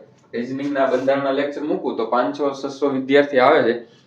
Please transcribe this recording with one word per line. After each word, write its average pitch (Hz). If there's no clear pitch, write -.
રિઝનિંગના 135
બંધારણના 135
લેક્ચર 143
મૂકું 147
તો 113
પાંચસો, 135
છસો -
વિદ્યાર્થી 131
આવે 135
છે, 117